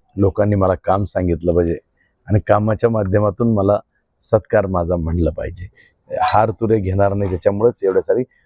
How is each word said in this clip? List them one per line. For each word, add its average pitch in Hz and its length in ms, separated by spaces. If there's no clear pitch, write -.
लोकांनी 101 380
मला 95 200
काम 95 300
सांगितलं 87 500
पाहिजे 82 240
आणि 101 200
कामाच्या 107 440
माध्यमातून 104 640
मला 101 260
सत्कार 107 460
माझा 90 300
म्हणलं 82 340
पाहिजे. 87 360
हारतुरे 110 580
घेणार 98 320
नाही, 101 180
त्याच्यामुळेच 101 520
एवढ्या 95 200
सारी 110 200